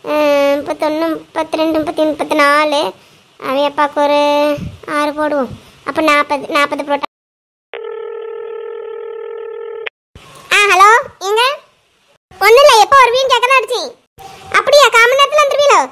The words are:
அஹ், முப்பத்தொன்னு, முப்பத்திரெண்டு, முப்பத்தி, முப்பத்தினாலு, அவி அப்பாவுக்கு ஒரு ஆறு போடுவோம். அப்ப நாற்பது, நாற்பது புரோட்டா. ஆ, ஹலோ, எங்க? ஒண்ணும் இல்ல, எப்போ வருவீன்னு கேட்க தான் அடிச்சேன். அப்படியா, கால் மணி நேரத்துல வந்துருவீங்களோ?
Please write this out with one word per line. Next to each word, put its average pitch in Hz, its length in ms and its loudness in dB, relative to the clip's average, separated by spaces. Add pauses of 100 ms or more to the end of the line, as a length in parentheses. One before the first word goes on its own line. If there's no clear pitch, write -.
அஹ், 294 560 0
முப்பத்தொன்னு, 311 560 -4
முப்பத்திரெண்டு, 320 640 -4
முப்பத்தி, 311 320 -4
முப்பத்தினாலு, 294 680 0 (680)
அவி 269 200 -2
அப்பாவுக்கு 285 360 -2
ஒரு 294 140 2 (800)
ஆறு 294 220 -2
போடுவோம். 285 320 -2 (380)
அப்ப 302 200 -4
நாற்பது, 294 360 -2 (120)
நாற்பது 285 300 -2
புரோட்டா. 285 200 -4 (3500)
ஆ, 403 40 4 (120)
ஹலோ, 381 180 6 (400)
எங்க? 440 140 0 (1000)
ஒண்ணும் 466 180 6
இல்ல, 571 100 6 (100)
எப்போ 453 160 4
வருவீன்னு 494 340 2
கேட்க 494 140 0
தான் 523 120 2
அடிச்சேன். 427 300 -6 (720)
அப்படியா, 571 260 6 (100)
கால் 466 140 6
மணி 539 100 0
நேரத்துல 587 240 2
வந்துருவீங்களோ? 554 380 4 (100)